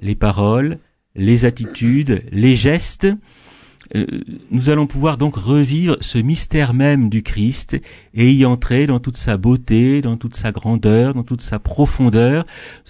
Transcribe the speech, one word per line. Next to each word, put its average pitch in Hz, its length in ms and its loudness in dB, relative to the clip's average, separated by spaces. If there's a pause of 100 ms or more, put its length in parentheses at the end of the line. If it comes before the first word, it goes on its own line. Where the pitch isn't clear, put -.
les 101 160 -4
paroles, 110 640 0 (360)
les 113 300 2
attitudes, 120 880 -2
les 120 240 4
gestes. 147 500 -2 (880)
Euh, - 100 -2 (460)
nous 127 180 0
allons 151 180 2
pouvoir 139 300 -2
donc 139 200 -2
revivre 143 640 0
ce - 180 -4
mystère 139 560 0
même 135 340 2
du 107 140 -2
Christ - 580 -4 (340)
et 120 180 4
y 135 120 4
entrer 123 420 2
dans 131 120 0
toute 123 180 -6
sa 107 200 -2
beauté, 123 640 2
dans 117 160 -2
toute 117 180 -10
sa - 160 -6
grandeur, 113 640 0
dans 123 80 -4
toute 120 200 -8
sa - 160 -8
profondeur. 143 880 0 (440)